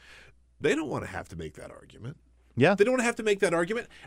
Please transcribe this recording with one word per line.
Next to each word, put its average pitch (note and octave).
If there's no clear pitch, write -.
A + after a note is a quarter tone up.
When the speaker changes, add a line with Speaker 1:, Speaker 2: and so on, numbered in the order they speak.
Speaker 1:
They D3+
don't D4+
wanna B2+
have -
to -
make D#2+
that -
argument. -
Speaker 2:
Yeah. D3+
Speaker 1:
They G3
don't B3+
wanna B3+
have A#3
to A3+
make G#3
that F3+
argument, F3